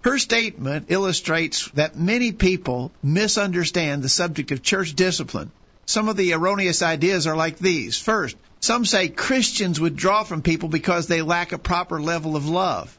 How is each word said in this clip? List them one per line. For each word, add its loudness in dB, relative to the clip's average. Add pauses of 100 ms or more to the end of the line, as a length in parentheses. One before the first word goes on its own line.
Her 2
statement -2
illustrates 0
that 0
many 0
people 0 (120)
misunderstand 0
the -2
subject 0
of -4
church 0
discipline. 0 (360)
Some 0
of 0
the 2
erroneous 2
ideas 2
are 0
like -2
these. 0
First, 0 (240)
some 2
say 2
Christians 0
withdraw 2
from -6
people 0
because 0
they 0
lack -2
a -6
proper -2
level -2
of -2
love. -2